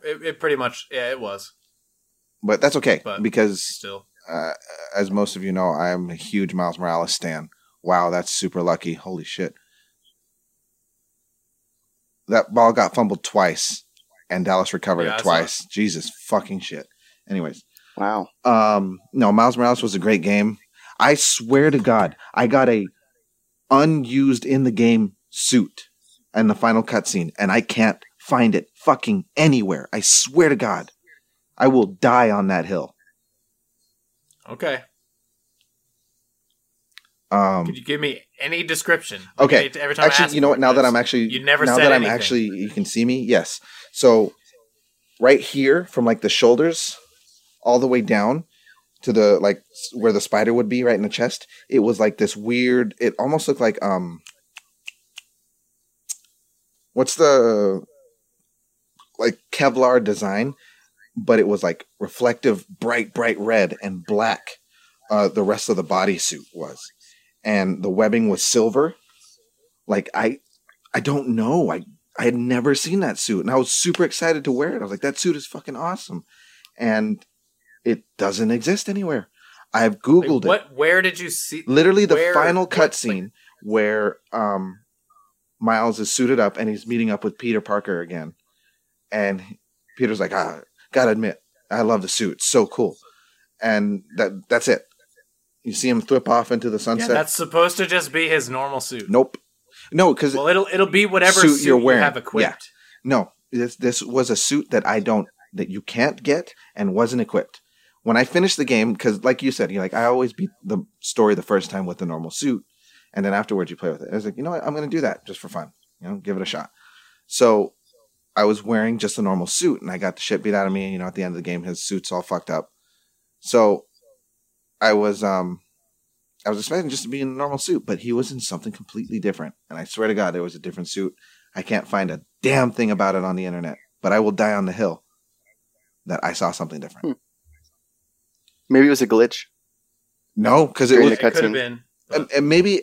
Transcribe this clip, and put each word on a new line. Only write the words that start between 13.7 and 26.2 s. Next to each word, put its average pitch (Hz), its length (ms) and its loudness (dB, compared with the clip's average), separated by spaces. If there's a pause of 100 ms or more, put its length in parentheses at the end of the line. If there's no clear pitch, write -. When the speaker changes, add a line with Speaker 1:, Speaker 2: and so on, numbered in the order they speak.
Speaker 2:
and 90 140 -2
Dallas 92 300 0
recovered 87 300 -2
Speaker 1:
Yeah, 80 80 -2
Speaker 2:
it - 20 -4
Speaker 1:
I 110 40 -4
saw 113 60 -4
Speaker 2:
twice. 82 380 0
Speaker 1:
it. - 100 -18
Speaker 2:
Jesus 92 400 -4 (160)
fucking 98 340 -4
shit. - 260 -14 (420)
Anyways. 87 340 -6 (340)
Speaker 3:
Wow. 101 300 -2 (160)
Speaker 2:
Um, 107 560 2 (140)
no, 117 180 2
Miles 117 260 4
Morales 120 260 2
was 101 120 -4
a 95 40 -4
great 98 220 0
game. 104 360 0 (420)
I 139 160 4
swear 139 560 2
to 143 80 4
God, 107 360 2 (180)
I 120 140 2
got 131 220 4
a 107 180 2 (840)
unused 135 760 2
in 135 180 2
the 127 80 2
game 113 440 4 (140)
suit - 540 0 (500)